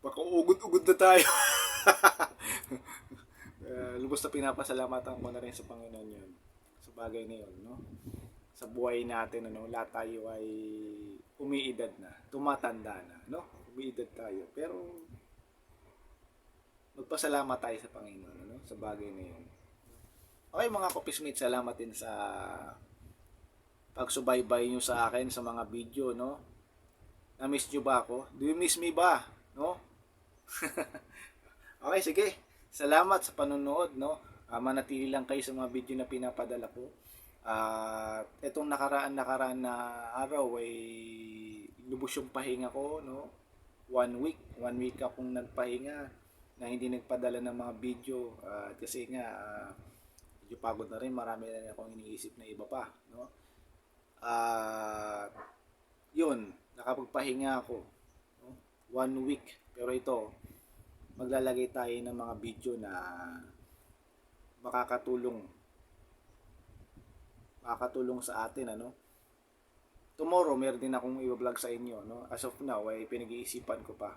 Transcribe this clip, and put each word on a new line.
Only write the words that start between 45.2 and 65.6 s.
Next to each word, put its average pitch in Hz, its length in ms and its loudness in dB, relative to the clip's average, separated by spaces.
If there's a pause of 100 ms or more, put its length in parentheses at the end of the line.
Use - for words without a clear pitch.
nagpahinga 123 640 -4 (600)
na 123 80 -10
hindi 123 240 -2
nagpadala 123 480 -2
ng 120 160 -4
mga 120 240 -6
video. 123 640 -6
Ah, 101 320 -10
kasi 120 320 -8
nga, 127 160 -6
ah, 104 480 -10 (720)
medyo - 160 -14
pagod 110 320 -2
na 113 80 -8
rin, 131 160 -4
marami 113 320 -6
na 113 160 -10
rin 107 80 -12
akong 110 240 -14
iniisip 107 400 -14
na 117 80 -20
iba 107 240 -12
pa, 123 240 -6 (160)
no? 123 240 -16 (880)
Ah, 110 1120 -2 (800)
yun, 127 400 2 (240)
nakapagpahinga 131 880 0
ako, 117 160 -8 (640)
no? - 80 -18 (400)
One 131 320 2
week. - 480 -4
Pero 123 240 -2
ito, 120 400 -2 (800)
maglalagay 127 560 0
tayo 123 200 -4
ng 120 240 -6
mga 117 200 -6
video 113 400 -8
na 104 160 -8 (1700)
makakatulong, 123 800 0 (2250)